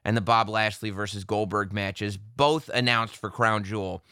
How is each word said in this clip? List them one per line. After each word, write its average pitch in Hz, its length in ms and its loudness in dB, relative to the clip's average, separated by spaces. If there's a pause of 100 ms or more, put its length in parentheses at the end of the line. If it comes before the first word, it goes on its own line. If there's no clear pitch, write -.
and 110 120 2
the 113 60 2
Bob 113 260 4
Lashley 110 400 -2
versus 101 360 -6
Goldberg 104 460 0
matches, 101 460 -4
both 143 540 0
announced 120 460 2
for - 120 -8
Crown 110 340 2
Jewel, 95 500 -4